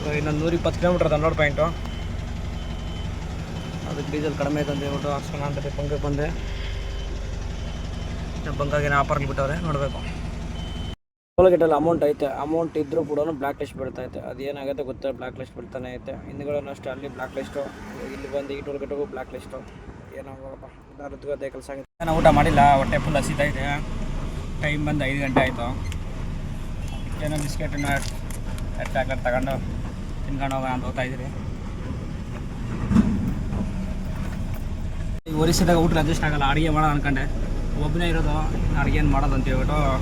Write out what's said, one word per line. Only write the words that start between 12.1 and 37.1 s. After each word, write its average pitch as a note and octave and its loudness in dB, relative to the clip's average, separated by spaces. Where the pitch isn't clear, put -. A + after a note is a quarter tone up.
ಅಮೌಂಟ್ D3 -2
ಇದ್ರೂ D3+ 0
ಕೂಡ D3 -2
ಬ್ಲ್ಯಾಕ್ C#3+ -2
ಲಿಸ್ಟ್ C#3+ -8
ಬೀಳ್ತಾ C3 -8
ಐತೆ. B2+ -10
ಅದು B2 -10
ಏನಾಗುತ್ತೆ C#3 -6
ಗೊತ್ತಿಲ್ಲ, C3 -6
ಬ್ಲ್ಯಾಕ್ B2+ -10
ಲಿಸ್ಟ್ C3 -12
ಬೀಳ್ತಾನೆ B2+ -10
ಐತೆ. B2 -10
ಹಿಂದ್ಗಡೆನೂ C#3 -6
ಅಷ್ಟೇ, C#3 -10
ಅಲ್ಲಿ C3+ -8
ಬ್ಲ್ಯಾಕ್ B2+ -8
ಲಿಸ್ಟು, C#3 -6
ಇಲ್ಲಿ C3+ -10
ಬಂದು C#3 -4
ಈ C#3+ -8
ಟೋಲ್ C#3 -8
ಗೇಟಿಗೂ C#3+ -4
ಬ್ಲ್ಯಾಕ್ C3+ -10
ಲಿಸ್ಟು. C3 -12
ಏನೋ C3+ -14
ಹೋಗಪ್ಪ, C3+ -16
ದಾರದ್ಗೂ C#3 -8
ಅದೇ C3+ -4
ಕೆಲಸ C3 -14
ಆಗಿದೆ. C#3 -8
ನಾನು D#3+ 4
ಊಟ E3 8
ಮಾಡಿಲ್ಲ, D3 8
ಹೊಟ್ಟೆ C3+ 2
ಫುಲ್ D3 2
ಹಸಿತಾ C#3+ 2
ಇದೆ. C#3+ 0
ಟೈಮ್ D3+ 0
ಬಂದು D3 2
ಐದು C#3 0
ಗಂಟೆ C3+ 2
ಆಯಿತು. B2 -2
ಏನೋ D3+ -2
ಬಿಸ್ಕೆಟನ್ನ D3 -2
ಎರಡು - -2
ಚಾಕ್ಲೇಟ್ C3 0
ತಗೊಂಡು C3 2
ತಿನ್ಕೊಂಡು C#3 -2
ಹೋಗೋಣ C3 -2
ಅಂತ B2+ -2
ಹೋಗ್ತಾ - -2
ಇದ್ದೀರಿ. B2 -2
ಈ D#3+ -2
ಒರಿಸ್ಸಾದಾಗ E3 6
ಊಟ E3 6
ಅಡ್ಜಸ್ಟ್ D#3 4
ಆಗಲ್ಲ, D3 2
ಅಡುಗೆ D3 6
ಮಾಡೋಣ D#3 6
ಅನ್ಕೊಂಡೆ. C#3+ 2